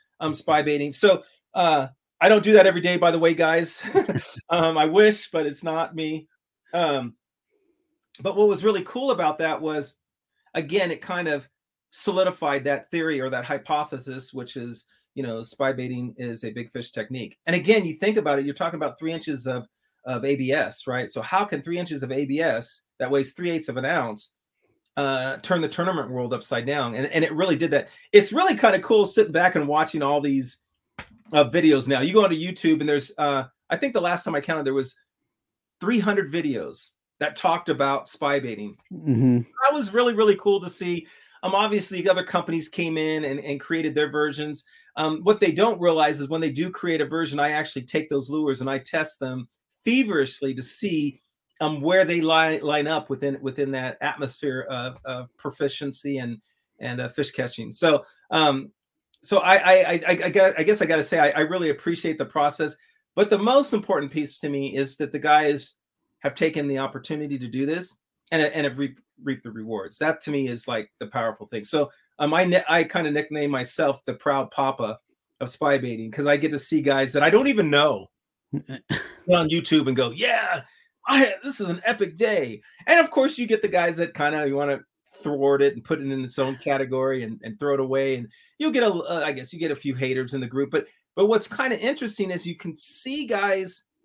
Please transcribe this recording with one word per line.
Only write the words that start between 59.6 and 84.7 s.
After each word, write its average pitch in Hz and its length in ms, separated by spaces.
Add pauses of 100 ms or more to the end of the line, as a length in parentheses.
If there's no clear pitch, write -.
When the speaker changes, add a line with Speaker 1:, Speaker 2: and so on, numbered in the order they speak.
Speaker 1:
I, 180 200 (140)
I, 180 180
I 180 40
got, 190 280
I 160 60
guess 208 180
I 175 40
gotta 156 180
say, 170 160
I, 147 100
I 147 120
really 165 280
appreciate 160 480
the 147 80
process. 147 500 (400)
But 208 140
the 202 100
most 269 340
important 170 380
piece 151 280
to 151 100
me 139 260
is 135 220
that 143 140
the 147 80
guys 147 540 (460)
have - 160
taken 156 320
the 139 100
opportunity 139 640
to 123 80
do 127 180
this 175 320 (340)
and, 160 100
and 151 240
have 131 120
reap-, 135 220 (240)
reaped 135 200
the 117 80
rewards. 107 460
That 156 240
to 156 100
me 139 180
is, 120 180
like, 110 320
the 110 80
powerful 110 380
thing. 107 180
So, 143 280 (280)
um, 147 140
I 175 100
ne-, 180 240
I 165 160
kinda 160 280
nickname 147 400
myself 131 540
the 123 80
proud 135 380
papa 127 480 (400)
of 127 100
spy 143 280
baiting, 113 340
'cause 143 140
I 147 100
get 151 160
to 147 80
see 151 220
guys 135 320
that 143 100
I 160 60
don't 240 180
even 214 220
know 143 380 (440)
Speaker 2:
<laughs> - 20
Speaker 1:
on 156 960
YouTube 156 380
and 131 80
go, 120 160
"Yeah, 202 500 (460)
I, 254 360
this 262 180
is 185 80
an 175 160
epic 208 320
day." 170 440 (260)
And 330 120
of 320 100
course, 269 280
you 240 100
get 214 140
the 214 80
guys 170 280
that 170 160
kinda, 151 340
you 139 100
wanna 143 220 (440)